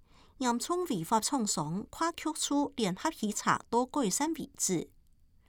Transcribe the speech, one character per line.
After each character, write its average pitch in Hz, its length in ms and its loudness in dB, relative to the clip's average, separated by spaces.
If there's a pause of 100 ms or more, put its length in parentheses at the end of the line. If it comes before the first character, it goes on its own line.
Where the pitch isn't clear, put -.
(380)
严 240 220 0
重 349 260 0
违 196 180 -2
法 220 160 2
闯 226 280 0
上， 165 420 -2
跨 330 220 0
局 - 220 -4
处 285 420 0
联 196 180 2
合 190 160 -2
稽 214 220 -2
查 - 380 0
到 247 160 2
改 247 240 0
善 294 240 0
位 - 220 -6
置。 - 340 0 (600)